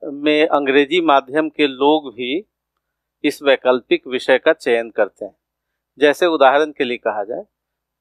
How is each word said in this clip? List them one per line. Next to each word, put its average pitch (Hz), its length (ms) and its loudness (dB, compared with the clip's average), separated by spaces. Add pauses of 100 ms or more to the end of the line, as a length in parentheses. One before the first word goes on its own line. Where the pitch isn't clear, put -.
में 151 440 -2
अंग्रेजी 143 560 0
माध्यम 143 460 0
के 151 180 -2
लोग 139 460 -2
भी 127 320 -6 (800)
इस 147 200 -4
वैकल्पिक 131 640 0
विषय 127 300 0
का 160 160 2
चयन 117 360 -2
करते 104 360 -4
हैं। 95 100 -18 (640)
जैसे 147 280 2
उदाहरण 147 440 4
के 139 120 -4
लिए 120 160 -6
कहा 107 240 -4
जाए 123 220 -10 (560)